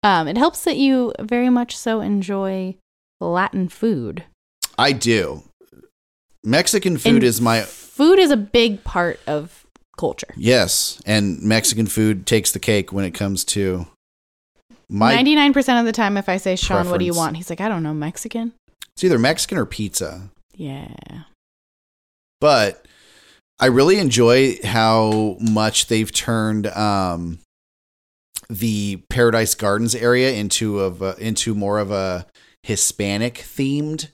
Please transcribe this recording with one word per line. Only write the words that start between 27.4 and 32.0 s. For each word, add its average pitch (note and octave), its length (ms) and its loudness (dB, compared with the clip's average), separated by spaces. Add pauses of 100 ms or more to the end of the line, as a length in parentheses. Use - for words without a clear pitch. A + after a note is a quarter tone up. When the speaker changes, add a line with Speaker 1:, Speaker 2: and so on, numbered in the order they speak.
Speaker 2:
the G2+ 580 -4
Paradise A2+ 460 2
Gardens G#2+ 400 -2
area B2 380 2
into G#2 480 -2
of F2+ 200 -4
a, F#2+ 180 -4
into A2 360 -4
more G2+ 240 -2
of G2+ 140 -4
a F#2+ 340 -4 (380)